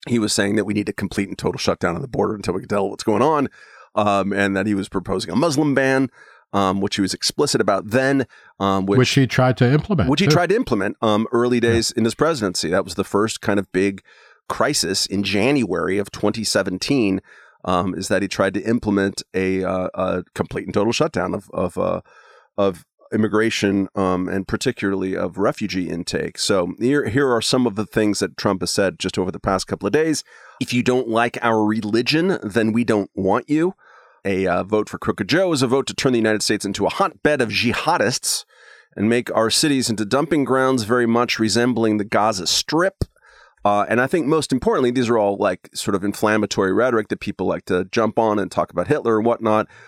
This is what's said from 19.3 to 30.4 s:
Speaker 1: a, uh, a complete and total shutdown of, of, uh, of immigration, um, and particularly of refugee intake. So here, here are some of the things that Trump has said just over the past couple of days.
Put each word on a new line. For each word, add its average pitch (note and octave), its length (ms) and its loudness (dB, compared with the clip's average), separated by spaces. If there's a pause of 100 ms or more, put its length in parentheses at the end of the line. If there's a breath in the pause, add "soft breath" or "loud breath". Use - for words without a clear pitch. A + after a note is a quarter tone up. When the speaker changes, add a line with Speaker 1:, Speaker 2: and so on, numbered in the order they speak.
Speaker 1:
a, F#2+ 300 0
uh, F#2 280 -2
a F#2 320 -2 (100)
complete F#2 300 -6
and G2 80 -10
total G#2+ 200 0
shutdown G#2+ 420 -2
of, G2+ 180 -10
of, F2+ 240 -4
uh, F2+ 240 -2 (560 soft breath)
of G2 280 -2 (280)
immigration, G#2 800 0
um, F#2 340 0
and F#2 180 -4
particularly G2 680 -4
of F2+ 220 -6
refugee F#2+ 520 -2
intake. E2 480 -6
So F2+ 400 0
here, B2 300 0
here C3+ 220 2
are A2+ 120 0
some B2+ 240 2
of G#2+ 80 -2
the G#2 120 -4
things G#2 340 0
that F#2 160 -4
Trump G2 260 0
has F2 80 -4
said F#2 280 0
just - 200 -4
over F#2 120 0
the E2 100 -10
past F#2+ 260 -2
couple F#2+ 200 -6
of G2+ 60 -2
days. D#3 320 0 (360 loud breath)